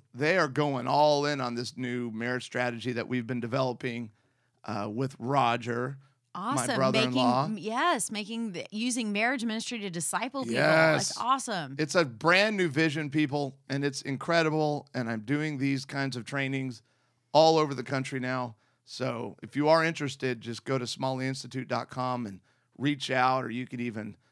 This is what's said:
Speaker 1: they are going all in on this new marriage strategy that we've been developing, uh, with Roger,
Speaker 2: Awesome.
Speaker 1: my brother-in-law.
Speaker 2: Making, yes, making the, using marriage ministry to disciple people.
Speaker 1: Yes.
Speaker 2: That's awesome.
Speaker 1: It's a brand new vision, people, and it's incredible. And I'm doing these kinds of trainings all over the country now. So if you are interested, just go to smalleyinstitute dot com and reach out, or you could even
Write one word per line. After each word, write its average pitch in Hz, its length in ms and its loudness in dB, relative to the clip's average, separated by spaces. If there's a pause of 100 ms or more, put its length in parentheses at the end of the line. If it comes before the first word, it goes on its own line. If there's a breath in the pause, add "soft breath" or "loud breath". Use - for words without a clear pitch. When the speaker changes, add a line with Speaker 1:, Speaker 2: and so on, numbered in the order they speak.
(140)
Speaker 1:
they 151 240 2
are 160 100 4
going 135 400 0
all 143 380 4
in 147 160 0
on 120 140 -4
this 120 220 -6
new 123 340 -4
marriage 120 340 -4
strategy 123 480 -2
that 113 140 -4
we've 120 200 -2
been 123 120 -4
developing, 120 720 -4 (540)
uh, 107 260 -4
with 131 280 -4
Roger, 120 760 0 (360 soft breath)
Speaker 2:
Awesome. 180 340 -2
Speaker 1:
my - 80 0
brother-in-law. 127 760 2
Speaker 2:
Making, 175 140 -6
yes, 247 480 0
making 214 420 -6
the, 143 180 -8
using 226 400 -2
marriage 226 340 0
ministry 226 340 -4
to 202 100 -6
disciple 185 540 -4
people. 117 120 -2
Speaker 1:
Yes. 156 540 6
Speaker 2:
That's - 100 -8
awesome. 202 580 -2
Speaker 1:
It's 156 180 0
a 175 100 6
brand 180 520 4
new 180 100 4
vision, 151 420 2
people, 143 480 0 (120)
and 139 160 0
it's 139 160 -2
incredible. 151 920 0
And 120 160 -2
I'm 113 120 -2
doing 147 380 -2
these 135 260 0
kinds 139 300 -4
of 117 100 -8
trainings 135 560 -4 (500)
all 160 280 8
over 143 160 2
the 127 80 -6
country 135 360 -4
now. 127 360 -4 (300)
So 120 580 -6
if - 120 -10
you 147 140 4
are 160 140 8
interested, 135 580 -2
just 113 220 -10
go 135 140 0
to 120 80 -2
smalleyinstitute 131 840 -6
dot 120 220 -2
com 127 360 -4
and 98 140 -10 (380)
reach 139 340 -2
out, 131 320 4
or 113 60 -6
you 123 180 -6
could 120 140 -8
even 107 340 -6 (160)